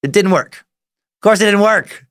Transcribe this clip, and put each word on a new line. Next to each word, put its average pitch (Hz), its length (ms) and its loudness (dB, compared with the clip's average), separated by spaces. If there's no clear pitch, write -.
It 139 80 -6
didn't 190 180 0
work. - 320 -4
Of - 60 -20
course 208 180 2
it 214 60 2
didn't 202 160 2
work. 208 480 -2